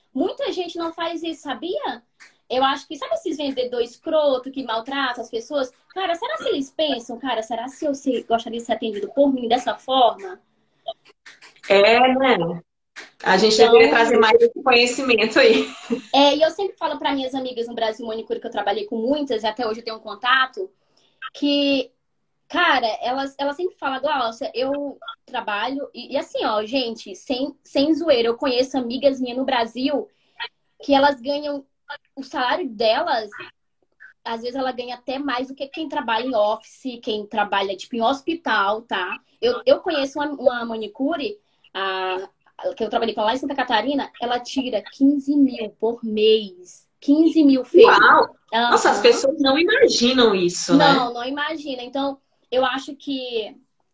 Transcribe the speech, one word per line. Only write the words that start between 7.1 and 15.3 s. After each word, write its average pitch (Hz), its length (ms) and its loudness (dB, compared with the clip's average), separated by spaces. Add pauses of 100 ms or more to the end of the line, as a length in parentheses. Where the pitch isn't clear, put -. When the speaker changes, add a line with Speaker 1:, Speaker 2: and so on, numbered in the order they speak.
Speaker 1:
"Cara, 233 240 -4
será 233 260 -8
se 277 160 -12
eu 285 100 -2
se-, 240 280 -4
gostaria 226 360 -2
de 233 60 -10
ser 233 80 -4
atendido 202 400 -6
por 285 200 4
mim 247 160 -4
dessa 240 280 0
forma?" 262 640 0 (1300)
Speaker 2:
É, 233 460 6
né? 254 220 2 (880)
A 190 120 4
gente 214 180 4
Speaker 1:
Então 226 180 8
Speaker 2:
deveria 233 180 8
trazer 233 280 4
mais 226 220 4
esse - 220 2
conhecimento 240 760 2